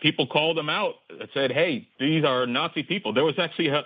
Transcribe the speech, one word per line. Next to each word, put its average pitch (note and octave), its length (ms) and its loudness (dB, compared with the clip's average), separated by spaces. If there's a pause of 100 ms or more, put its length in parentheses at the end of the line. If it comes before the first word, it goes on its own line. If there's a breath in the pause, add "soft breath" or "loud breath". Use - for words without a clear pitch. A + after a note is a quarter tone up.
people D#3 240 2
called D#3+ 320 0
him D3+ 100 -2
out F3+ 280 -2 (120)
and G2+ 260 -14
said, C#3 160 2
"Hey, D3 380 0 (100)
these D#3 260 2
are B2+ 220 2
Nazi D3 360 -2
people." - 300 -4
There B2+ 120 4
was D#3 140 0
actually E3 300 0
a, C#3+ 180 2